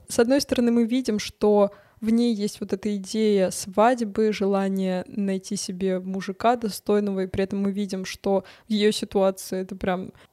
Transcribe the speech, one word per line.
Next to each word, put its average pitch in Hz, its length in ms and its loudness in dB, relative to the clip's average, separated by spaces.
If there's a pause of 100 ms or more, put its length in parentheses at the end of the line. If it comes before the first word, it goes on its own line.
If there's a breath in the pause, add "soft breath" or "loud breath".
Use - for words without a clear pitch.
С - 100 -2
одной 254 220 4
стороны, 240 300 0
мы 233 160 4
видим, 233 320 0
что 208 520 2 (300 loud breath)
в 220 100 -2
ней 233 240 4
есть 202 260 -4
вот 202 140 -10
эта 208 220 -2
идея 202 540 2
свадьбы, 214 840 2
желание 196 760 0
найти 196 480 -4
себе 185 440 -2
мужика 190 560 0
достойного, 208 680 -2
и 185 40 -4
при 190 180 -2
этом 196 180 -4
мы 196 100 0
видим, 190 320 -6
что 196 400 -2 (240 loud breath)
в 226 40 -4
её 208 200 4
ситуации 190 720 0
это 190 140 -12
прям 185 360 -4 (200 loud breath)